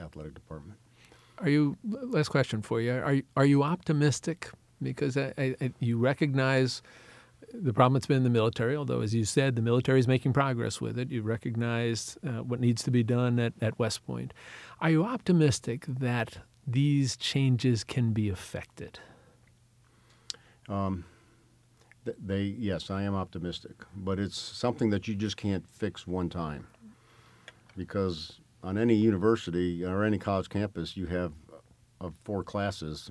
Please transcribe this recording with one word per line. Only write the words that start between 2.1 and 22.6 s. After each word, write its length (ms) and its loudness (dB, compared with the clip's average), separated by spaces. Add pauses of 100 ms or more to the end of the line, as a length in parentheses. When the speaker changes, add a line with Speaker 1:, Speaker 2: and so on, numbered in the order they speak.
Speaker 2:
question 340 0
for 180 -2
you. 120 0
Are, 280 0 (160)
are 100 6
you 160 6
optimistic? 880 0 (300)
Because 360 -2
I, 200 -2
I, 240 0
I, 200 -2
you 180 2
recognize 840 2 (680)
the 200 -2
problem 220 6
that's 120 0
been 120 4
in 60 4
the 60 4
military, 460 2
although, 240 -2
as 140 0
you 100 2
said, 320 2
the 60 0
military 360 4
is 80 6
making 260 4
progress 480 0
with 180 -4
it. 120 -4
You 120 -4
recognize, 1000 -2
uh, 180 -4
what 180 -4
needs 220 2
to 80 -2
be 120 6
done 380 2
at, 200 0
at 180 0
West 280 -2
Point. 260 -8 (480)
Are 100 2
you 140 4
optimistic 840 2
that 520 -2 (280)
these 500 2
changes 680 2
can 280 0
be 160 0
effected? 680 -10 (1700)
Speaker 1:
Um, 380 -4 (1000)
th-, 180 -8
they, 200 -2
yes, 480 -4